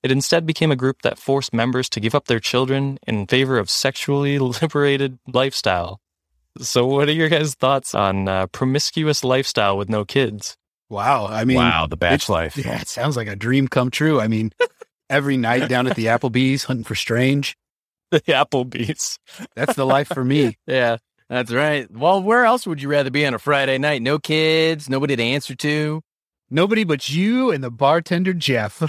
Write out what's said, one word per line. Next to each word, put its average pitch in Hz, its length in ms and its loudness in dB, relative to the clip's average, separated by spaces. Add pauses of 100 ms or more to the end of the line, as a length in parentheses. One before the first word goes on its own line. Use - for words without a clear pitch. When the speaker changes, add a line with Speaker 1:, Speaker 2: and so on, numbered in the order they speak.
Speaker 1:
it 131 80 0
instead 160 340 2
became 160 240 0
a 139 60 2
group 131 280 -2
that 127 140 -2
forced 135 360 -2
members 123 340 0
to - 140 -6
give 110 120 -2
up 147 120 0
their 117 160 0
children 135 680 -2
in 104 200 -2
favor 131 300 2
of 101 120 -2
sexually 143 720 0
<laughs> 131 80 2 (140)
liberated 139 560 0 (140)
lifestyle. 101 680 0 (580)
So 123 260 2
what 139 220 2
are 151 60 2
your 160 160 2
guys' 151 240 2
thoughts 135 420 0
on, 98 320 2
uh, 95 200 0
promiscuous 147 760 -2
lifestyle 120 540 2
with 98 100 -4
no 107 160 -2
kids? 107 540 -2 (320)
Speaker 2:
Wow. 107 380 0
I 110 180 -2
mean, 127 100 2
Speaker 3:
Wow, 82 320 2
the 78 80 -8
batch 87 200 2
Speaker 2:
it's - 140 -4
Speaker 3:
life. 82 280 -2
Speaker 2:
Yeah, 117 240 -6
it - 80 -12
sounds 131 260 -4
like 110 140 -6
a 101 80 -8
dream 127 320 0
come 127 200 2
true. 151 300 0
I 110 80 0
mean, 110 240 -2 (280)
<laughs> - 300 -20
every 139 280 0
night 123 320 0
down 127 180 2
at 110 80 0
the 110 120 -2
Applebee's 127 580 2
hunting 120 180 -4
for 110 120 -8
strange. 131 640 0
Speaker 1:
<laughs> - 40 -20 (460)
The 160 80 4
Applebee's. 131 1000 -2 (380)
Speaker 2:
That's 147 200 -2
the 135 100 0
life 135 240 2
for 135 160 -4
me. 131 360 2
<laughs> - 60 -18
Speaker 3:
Yeah, 123 300 0 (320)
that's 120 240 -4
right. 143 360 0
Well, 170 320 2
where 233 220 2
else 240 240 2
would 151 140 -6
you 139 80 -6
rather 143 200 2
be 143 160 0
on 131 80 0
a 113 60 -4
Friday 135 380 2
night? 143 240 0
No 143 180 0
kids, 160 680 0
nobody 135 260 0
to 117 80 0
answer 135 320 -2
to. 151 460 -2 (480)
Speaker 2:
Nobody 202 340 2
but 156 240 -2
you 214 440 0
and 135 120 -2
the 123 80 -8
bartender, 170 640 0
Jeff. 127 560 -2